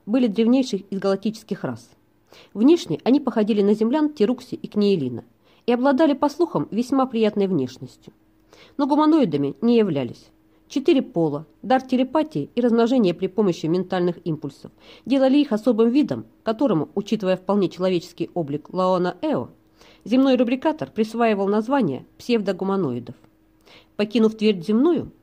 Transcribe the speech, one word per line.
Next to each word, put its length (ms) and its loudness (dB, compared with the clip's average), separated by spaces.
были 180 2
древнейших 640 2
из 100 -6
галактических 640 -4
рас. 240 -8
Внешне 480 2
они 160 4
походили 420 0
на 140 4
землян 360 0
Тирукси 440 -2
и 120 -12
Книелина 560 -2
и 40 2
обладали, 420 2
по 140 0
слухам, 440 -2
весьма 340 -2
приятной 400 0
внешностью. 680 -6
Но 100 0
гуманоидами 720 2
не 160 4
являлись. 540 -2
Четыре 340 2
пола, 460 -2
дар 180 2
телепатии 720 -2
и 80 -4
размножение 540 2
при 100 -6
помощи 400 -2
ментальных 580 -2
импульсов 480 -8
делали 360 2
их 120 0
особым 380 2
видом, 380 -2
которому, 500 0
учитывая 440 -2
вполне 320 0
человеческий 680 -4
облик 360 -6
Лаона 520 -2
Эо, 260 -4
земной 300 4
рубрикатор 560 -2
присваивал 560 -2
название 580 -2
псевдогуманоидов. 960 -4
Покинув 400 0
твердь 280 0
земную 480 0